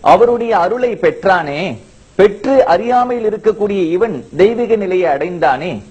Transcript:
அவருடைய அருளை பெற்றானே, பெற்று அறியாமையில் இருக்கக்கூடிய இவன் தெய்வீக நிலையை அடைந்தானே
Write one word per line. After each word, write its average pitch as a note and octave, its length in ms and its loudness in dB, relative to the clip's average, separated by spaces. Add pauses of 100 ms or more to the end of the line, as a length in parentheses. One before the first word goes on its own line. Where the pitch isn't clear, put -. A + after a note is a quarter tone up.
அவருடைய A3+ 540 2
அருளை A#3 360 -2
பெற்றானே, E3 680 0 (580)
பெற்று G#3 360 2 (100)
அறியாமையில் A#3+ 640 0
இருக்கக்கூடிய G#3 640 -2
இவன் F#3 260 -2 (180)
தெய்வீக A3 420 2
நிலையை F#3 320 -2
அடைந்தானே D#3 680 -2 (180)